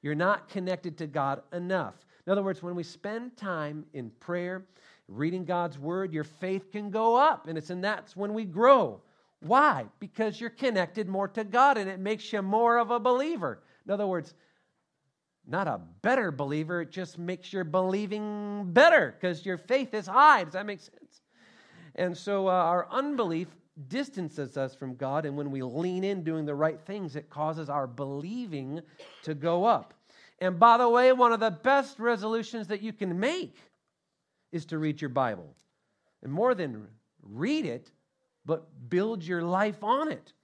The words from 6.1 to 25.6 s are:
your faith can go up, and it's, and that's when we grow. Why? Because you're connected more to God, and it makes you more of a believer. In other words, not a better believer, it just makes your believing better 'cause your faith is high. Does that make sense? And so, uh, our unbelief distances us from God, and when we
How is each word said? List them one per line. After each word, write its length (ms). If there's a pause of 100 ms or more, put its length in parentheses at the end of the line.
your 120
faith 480
can 180
go 260
up, 320
and 80
it's, 140
and 140
that's 320
when 180
we 120
grow. 560 (400)
Why? 440 (140)
Because 420
you're 80
connected 580
more 220
to 140
God, 340
and 100
it 120
makes 340
you 80
more 380
of 100
a 100
believer. 640 (240)
In 60
other 140
words, 280 (1120)
not 200
a 120 (220)
better 300
believer, 500
it 100
just 260
makes 340
your 120
believing 1080
better 480
'cause 260
your 120
faith 360
is 120
high. 380
Does 100
that 120
make 160
sense? 400 (720)
And 200
so, 320
uh, 40
our 380
unbelief 680 (320)
distances 680
us 180
from 200
God, 300
and 100
when 140
we 140